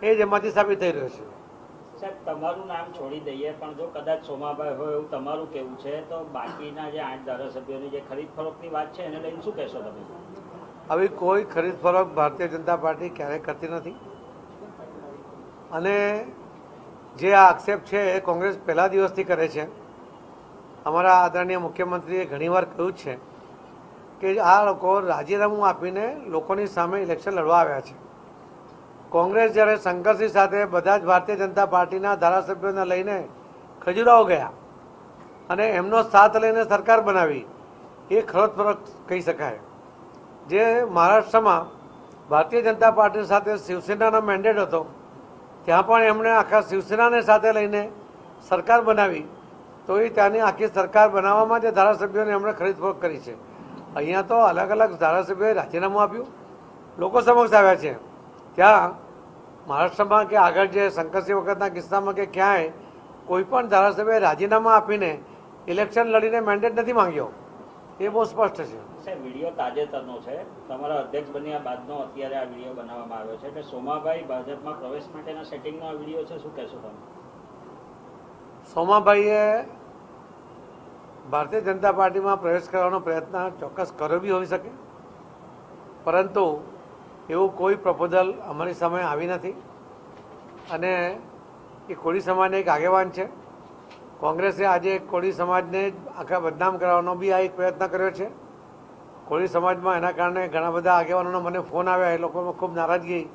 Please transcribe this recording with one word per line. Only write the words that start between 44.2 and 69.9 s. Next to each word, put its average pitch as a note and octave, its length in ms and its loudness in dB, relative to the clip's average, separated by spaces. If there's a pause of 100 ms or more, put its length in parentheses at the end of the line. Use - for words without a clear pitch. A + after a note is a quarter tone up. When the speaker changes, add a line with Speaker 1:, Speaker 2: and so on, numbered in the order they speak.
Speaker 1:
mandate G#3 360 2
હતો, E3 280 0 (800)
ત્યાં F3+ 220 4
પણ A3+ 140 6
એમણે A3 280 4
આખા G#3+ 320 4
શિવસેનાને G#3+ 600 2
સાથે A3 320 6
લઈને G#3 380 -2 (580)
સરકાર A3+ 320 4
બનાવી, G3 460 2 (600)
તો F#3+ 120 2
એ A3+ 100 2
ત્યાંની G#3 300 2
આખી G#3+ 280 2
સરકાર G3+ 420 6
બનાવવામાં G#3 500 4
જે A3 120 0
ધારાસભ્યોને G3+ 600 2
એમણે G3+ 200 0
ખરીદ F#3+ 260 -2
ફરોખ F3+ 240 -4
કરી D#3+ 180 -4
છે. - 340 -16 (420)
અહીંયા E3 260 0
તો F#3+ 140 0
અલગ F#3+ 340 4
અલગ G#3 300 2
ધારાસભ્યોએ F#3 540 2
રાજીનામું F#3+ 500 0
આપ્યું, A3+ 240 -2 (720)
લોકો G3 240 0
સમક્ષ A#3+ 320 6
આવ્યા G3 220 8
છે. C#3 380 -6 (420)
ત્યાં F#3+ 480 6 (640)
મહારાષ્ટ્રમાં G3 600 2
કે G#3 80 -2
આગળ F#3 300 6
જે G3 240 0
શંકરસિંહ E3+ 500 -2
વખતના F#3+ 300 -2
કિસ્સામાં G3 440 -4
કે F#3+ 120 -4
ક્યાંય F#3 460 0 (560)
કોઈ F3+ 160 0
પણ B3 240 0
ધારાસભ્યએ G3+ 520 2
રાજીનામા G3+ 520 2
આપીને G3+ 500 2 (460)
ઇલેક્શન G3+ 360 0
લડીને A3 360 2
mandate G#3+ 400 0
નથી A#3 140 -2
માંગ્યો, E3 360 0 (720)
એ G3 80 -4
બહુ G#3+ 160 0
સ્પષ્ટ G3+ 320 -2
છે. A2 500 -14
Speaker 2:
સાહેબ, E3+ 180 -12
વીડિયો C3+ 280 -10
તાજેતરનો C3+ 680 -8